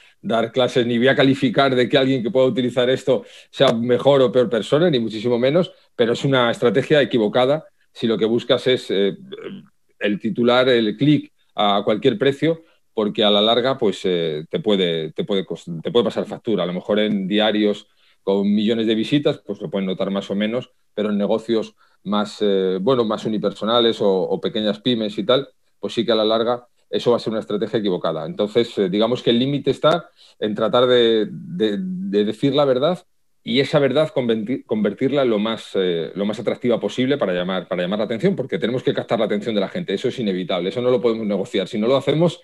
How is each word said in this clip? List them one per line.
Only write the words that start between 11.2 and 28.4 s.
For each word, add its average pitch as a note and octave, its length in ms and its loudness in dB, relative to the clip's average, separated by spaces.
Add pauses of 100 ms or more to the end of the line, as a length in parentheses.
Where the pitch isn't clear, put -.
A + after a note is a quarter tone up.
a G#2 300 0
cualquier A2 340 0
precio, C#3 440 0 (300)
porque G#2+ 320 0
a G#2 60 4
la G#2 100 4
larga, A#2+ 380 2
pues, G2 260 0
eh, E2 460 -2
te F2+ 100 -4
puede, E2 520 0
te F#2+ 120 -6
puede F#2+ 220 -4
cos-, E2 360 -10
te F3 80 -6
puede C#3+ 140 2
pasar - 220 -4
factura. G2+ 380 -2
A - 20 -2
lo F2+ 60 -4
mejor G#2 260 -2
en G#2 300 -2
diarios G#2 580 0 (360)
con G2+ 300 0
millones A2 340 0
de A2+ 100 2
visitas, C#3+ 420 0
pues - 220 -12
lo F2+ 100 -10
pueden G2 160 -4
notar F#2 240 -4
más G2 200 -4
o G2+ 40 -4
menos, G#2+ 380 -4 (220)
pero G#2+ 160 -2
en G#2 80 -2
negocios G#2+ 580 -2 (260)
más, G#2 380 -4
eh, F#2+ 400 0
bueno, A#2+ 240 2
más G#2+ 200 -4
unipersonales A2 760 0
o, G#2+ 80 2
o F#2 320 0
pequeñas G#2+ 400 -4
pymes A2 380 -2
y G#2 60 -4
tal, B2 240 2 (300)
pues - 160 -10
sí A#2 100 0
que A#2 80 0
a A2 40 0
la A2 80 2
larga A2+ 420 -2 (240)
eso G#2+ 220 0
va A2+ 60 2
a - 20 -12
ser A#2 120 -6
una A2 80 -4
estrategia G#2 380 -4
equivocada. E2+ 480 -2
Entonces, G#2 520 -2